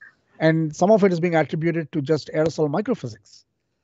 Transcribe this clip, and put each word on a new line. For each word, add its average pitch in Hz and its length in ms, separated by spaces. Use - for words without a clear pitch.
And 160 340
some 180 160
of 214 140
it 190 80
is 170 80
being 170 140
attributed 160 580
to 160 80
just 143 340
aerosol 156 360
microphysics, 165 760